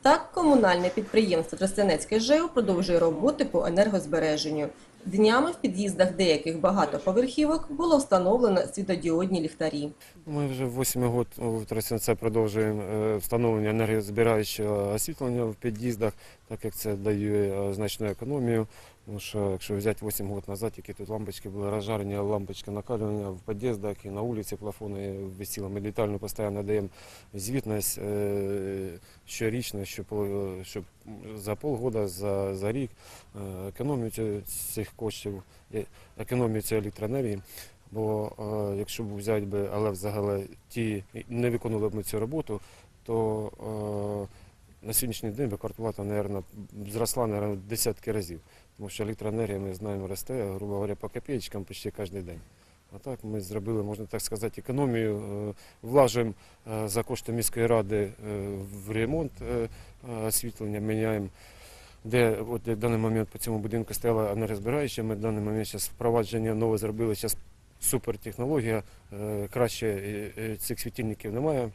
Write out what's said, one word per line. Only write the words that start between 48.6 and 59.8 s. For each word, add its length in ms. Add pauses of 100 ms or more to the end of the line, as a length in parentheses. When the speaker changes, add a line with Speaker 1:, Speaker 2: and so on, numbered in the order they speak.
Speaker 2:
Тому 120
що 140
електроенергія, 560
ми 140
знаємо, 340
росте, 360
грубо 300
говоря, 220
по 140
копієчкам 540
почти 280
кожен 320
день. 160 (560)
А 20
так 260
ми 180
зробили, 420
можна 220
так 160
сказати, 400
економію, 560
е, 360 (280)
влажуємо, 520 (380)
е, 160
за 160
кошти 280
міської 360
ради, 300
е, 140 (760)
в 60
ремонт, 400 (100)
е, 280 (400)